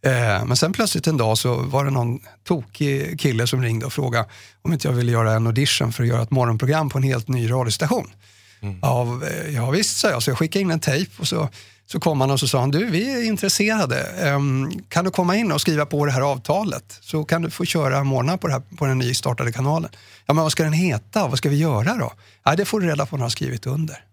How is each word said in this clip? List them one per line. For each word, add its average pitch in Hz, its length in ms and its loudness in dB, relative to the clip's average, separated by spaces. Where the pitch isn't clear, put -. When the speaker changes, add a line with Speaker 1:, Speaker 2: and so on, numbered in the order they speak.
Speaker 1:
Eh, 117 380 2
men 123 120 0
sen 165 160 2
plötsligt 202 340 -2
en 156 100 2
dag 113 220 2
så 123 160 0
var 135 300 0
det 139 60 0
någon 123 300 -2
tokig 147 720 -2
kille 120 260 2
som 127 160 0
ringde 113 240 0
och 127 60 -8
frågade 117 360 -2
om 165 100 0
inte 147 160 -2
jag 135 40 2
ville 120 200 2
göra 113 200 4
en 113 140 2
audition 127 460 0
för - 100 -4
att 117 60 2
göra 120 140 2
ett 113 80 -4
morgonprogram 131 600 2
på 139 80 -2
en 131 60 2
helt 123 240 0
ny 120 220 0
radiostation. 131 600 0
Speaker 2:
Mm. 98 200 -8
Speaker 1:
Ja, 123 440 0
eh, 151 280 -6
ja, 120 160 0
visst, 196 260 0
sa 214 140 2
jag. 120 120 0
Så - 80 0
jag 120 80 0
skickade 165 240 0
in 185 80 0
en 160 100 0
tejp 151 380 -2
och 151 100 -4
så, 160 200 -2
så - 140 -6
kom 151 200 2
han 135 100 4
och 139 100 2
så 135 80 0
sa 131 120 2
han: 131 100 2
"Du, 190 200 0
vi 214 240 0
är 240 120 -2
intresserade. 202 760 0
Ehm, 139 720 0
kan 170 160 0
du 185 60 2
komma 180 260 2
in 214 160 0
och 147 80 0
skriva 151 260 2
på 147 200 0
det 143 60 2
här 127 80 2
avtalet? 143 800 -2
Så 151 240 -4
kan 165 180 0
du 165 80 -4
få 175 140 -4
köra 139 400 0
morgnar 135 320 0
på 185 100 -6
det 151 60 0
här, 131 100 -2
på 147 100 -2
den 131 120 0
nystartade 123 540 -2
kanalen." 147 380 -2
"Ja, 143 80 4
men 160 80 4
vad 156 100 0
ska - 100 0
den 156 100 2
heta? 165 560 0
Vad 131 100 -2
ska - 100 -2
vi 143 80 2
göra 151 400 2
då?" - 160 -4
"Ja, 151 120 4
det 196 80 0
får 214 160 -2
du 180 60 0
reda 147 200 0
på 156 100 -6
när 135 40 -2
du 120 40 0
har 120 60 -2
skrivit 127 360 -6
under." 156 460 -6